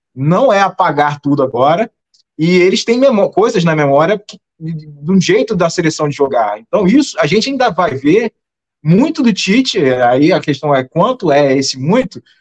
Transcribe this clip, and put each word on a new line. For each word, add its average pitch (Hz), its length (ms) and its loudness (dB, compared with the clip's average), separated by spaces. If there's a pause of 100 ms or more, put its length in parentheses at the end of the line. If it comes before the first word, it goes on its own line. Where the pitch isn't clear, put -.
(120)
não 180 400 0
é 196 80 2
apagar 147 600 -2
tudo 143 220 0
agora, 143 460 0 (480)
e 170 200 0
eles 185 280 2
têm 240 140 0
memó-, 240 300 2
coisas 208 340 0
na 165 140 0
memória 156 420 2
que, - 200 -20 (200)
de, 160 280 -10
de 147 260 -6
um 190 80 4
jeito 208 340 0
da 170 160 0
seleção 156 380 -2
de 139 80 -6
jogar. 117 420 -2
Então 170 280 -2
isso, 269 340 0
a 160 60 0
gente 208 220 -2
ainda 254 220 0
vai 160 240 -2
ver 143 380 0 (500)
muito 240 400 2
do 233 100 2
Tite, 233 460 -2
aí 131 540 2
a 156 80 0
questão 143 340 -2
é 131 80 0
quanto 190 480 -2
é 139 260 2
esse 135 220 -4
muito, 160 440 -2 (180)